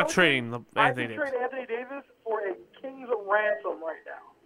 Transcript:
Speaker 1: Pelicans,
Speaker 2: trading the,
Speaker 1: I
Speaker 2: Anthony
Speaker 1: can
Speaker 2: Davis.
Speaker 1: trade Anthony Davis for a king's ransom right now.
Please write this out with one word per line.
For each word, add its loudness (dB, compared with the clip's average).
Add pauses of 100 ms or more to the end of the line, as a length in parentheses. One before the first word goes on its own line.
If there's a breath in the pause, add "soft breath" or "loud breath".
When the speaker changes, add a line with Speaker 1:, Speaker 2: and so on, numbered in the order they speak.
Speaker 1:
Pelicans, -2
Speaker 2:
trading 6
the, -6 (160)
Speaker 1:
I 4
Speaker 2:
Anthony -2
Speaker 1:
can -6
Speaker 2:
Davis. -2
Speaker 1:
trade -2
Anthony -6
Davis -8 (200)
for -2
a -4 (280)
king's -12
ransom 0
right -8
now. -16 (120)